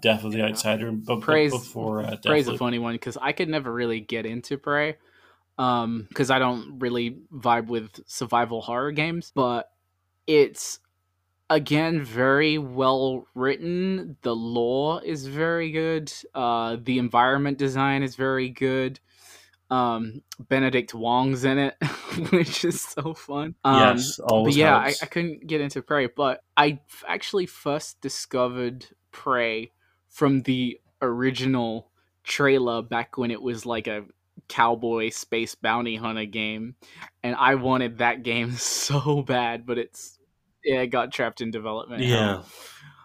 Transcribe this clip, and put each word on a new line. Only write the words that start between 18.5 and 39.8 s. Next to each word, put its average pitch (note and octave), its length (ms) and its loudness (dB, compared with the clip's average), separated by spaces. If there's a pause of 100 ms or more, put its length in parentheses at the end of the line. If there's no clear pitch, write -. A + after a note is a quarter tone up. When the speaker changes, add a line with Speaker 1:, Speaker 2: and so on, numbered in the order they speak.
Speaker 2:
Um, A#2+ 540 0 (160)
Benedict C3 540 2
Wong's B2 520 0
in C3+ 120 4
it, C#3 240 0
<laughs> - 500 -4
which F3 340 2
is E3+ 160 0
so D#3 320 -8
fun. D3+ 420 -6 (100)
Um, C3 480 6
Speaker 1:
Yes, - 60 -10
always A2 260 4
Speaker 2:
but C#3+ 80 4
yeah, D3 240 8
I, B2+ 120 2
Speaker 1:
helps. C#3+ 120 -2
Speaker 2:
I D#3+ 60 -6
couldn't E3+ 400 -4
get D#3 140 0
into C#3+ 200 -4
Prey, C#3+ 260 0
but C3+ 360 -2 (140)
I D3 220 4 (100)
f-, - 180 -20
actually F3+ 400 -4
first - 540 -6
discovered B2+ 840 -4 (240)
Prey A#2 640 -2 (360)
from C#3 340 2
the B2+ 360 -2 (220)
original B2 880 -2 (320)
trailer B2+ 580 2
back A#2 360 -6
when A#2+ 140 0
it A2 100 -6
was, A#2 240 -6
like, A#2 220 -4
a G#2+ 180 -6 (420)
cowboy A#2 600 2
space - 460 -4
bounty A2+ 420 -2
hunter A2 280 -4
game, A2 500 -6 (480)
and B2 120 -2
I C3 200 6
wanted B2+ 440 0
that A#2+ 240 0
game A#2 280 -2
<laughs> B2 60 -8
so C#3+ 680 0
bad, A#2+ 420 -2
but A#2+ 120 -2
it's, - 420 -10 (440)